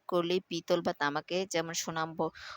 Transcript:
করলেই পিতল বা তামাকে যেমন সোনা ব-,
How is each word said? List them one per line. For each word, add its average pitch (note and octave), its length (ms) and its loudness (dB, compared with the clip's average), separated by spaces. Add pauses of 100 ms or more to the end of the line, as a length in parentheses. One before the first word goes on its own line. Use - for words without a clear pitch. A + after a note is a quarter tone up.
করলেই F3+ 320 2
পিতল E3+ 420 0
বা F3 120 2
তামাকে D#3 520 0
যেমন E3 280 0
সোনা E3 320 -2
ব-, D#3+ 260 -2 (260)